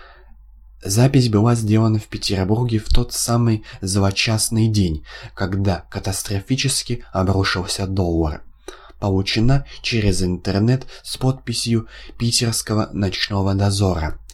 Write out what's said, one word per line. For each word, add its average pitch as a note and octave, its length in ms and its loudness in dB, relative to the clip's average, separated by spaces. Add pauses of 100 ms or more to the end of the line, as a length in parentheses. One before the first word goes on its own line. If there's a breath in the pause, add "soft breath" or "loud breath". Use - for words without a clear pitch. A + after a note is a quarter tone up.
(840 loud breath)
Запись B2 480 4
была A2 240 4
сделана A2 440 2
в G#2+ 60 -8
Петербурге G#2+ 760 -2
в G#2 100 -10
тот A#2+ 240 4
самый A#2 520 0 (160 loud breath)
злочастный G#2+ 880 2
день, F#2 360 0 (300 loud breath)
когда G2 560 -2
катастрофически G#2 1200 -4
обрушился F#2+ 760 0
доллар. E2+ 560 -2 (580 loud breath)
Получена G#2+ 640 2 (180 loud breath)
через G2+ 400 0
интернет G2 640 0 (160 loud breath)
с - 140 -12
подписью A#2 720 -2 (300 loud breath)
питерского A2+ 720 0
ночного G2 640 -2
дозора. G2 640 0 (160)